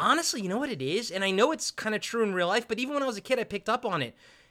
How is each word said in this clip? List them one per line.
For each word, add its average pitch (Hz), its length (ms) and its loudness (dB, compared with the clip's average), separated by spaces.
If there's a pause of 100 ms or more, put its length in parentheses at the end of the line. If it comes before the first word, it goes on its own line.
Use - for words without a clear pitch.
Honestly, 285 400 2
you 185 80 -4
know 196 100 0
what 294 100 -4
it 160 120 -6
is? 180 300 -2
And 190 120 -2
I 196 80 2
know 226 220 6
it's - 180 -4
kinda 214 260 -2
true 226 260 0
in 202 100 2
real 180 140 2
life, 220 200 2
but 220 100 -2
even 254 160 -4
when 285 100 0
I 269 40 0
was 233 80 -2
a 196 60 -10
kid, 240 180 0
I 220 60 -2
picked 202 240 -6
up 240 160 0
on 175 160 0
it. 120 120 -4 (380)